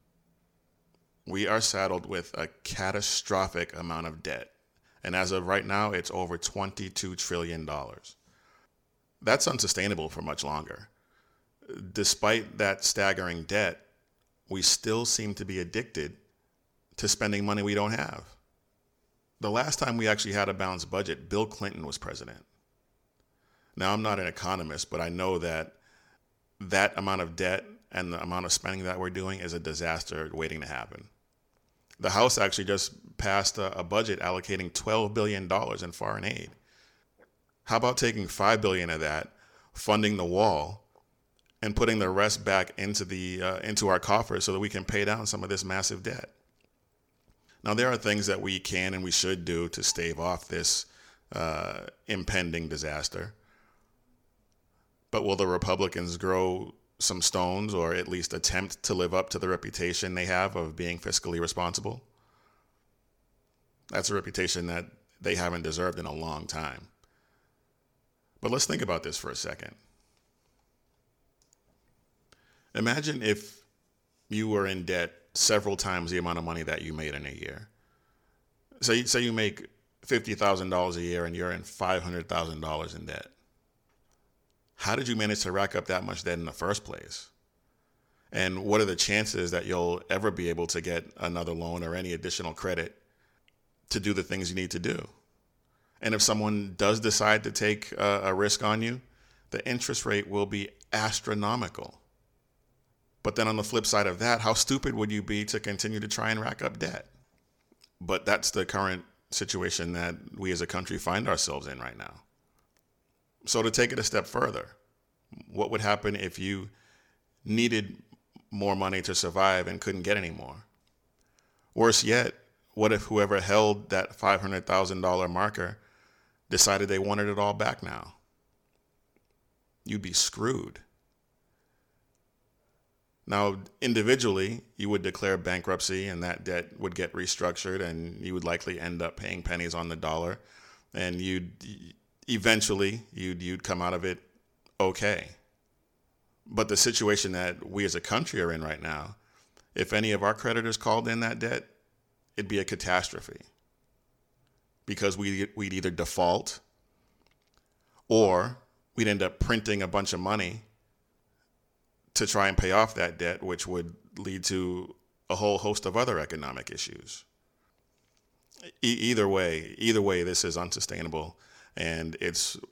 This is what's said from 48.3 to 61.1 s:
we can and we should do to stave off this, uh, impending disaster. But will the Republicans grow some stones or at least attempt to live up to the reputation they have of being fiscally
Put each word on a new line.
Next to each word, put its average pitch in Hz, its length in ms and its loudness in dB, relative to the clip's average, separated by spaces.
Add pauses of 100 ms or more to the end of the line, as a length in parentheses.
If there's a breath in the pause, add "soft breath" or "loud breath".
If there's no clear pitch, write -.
we 95 180 -2
can 92 360 -2
and 92 80 -4
we 90 80 -4
should 90 340 2
do 85 240 0
to - 140 -6
stave 85 360 0
off 87 280 -2
this, - 400 -2 (460 loud breath)
uh, 78 480 -4 (260)
impending 87 600 0
disaster. 76 680 -6 (1800 soft breath)
But 110 120 2
will 98 120 4
the 95 100 4
Republicans 90 720 0
grow 92 560 0 (240)
some 92 240 0
stones 95 520 2
or 85 220 2
at 90 120 -2
least 90 240 -4
attempt 92 520 -2
to 104 100 0
live 90 180 2
up 92 200 2
to 92 80 -4
the 92 100 0
reputation 90 640 -2
they 90 120 0
have 92 300 2
of 80 200 -4
being 87 240 -4
fiscally 87 400 -2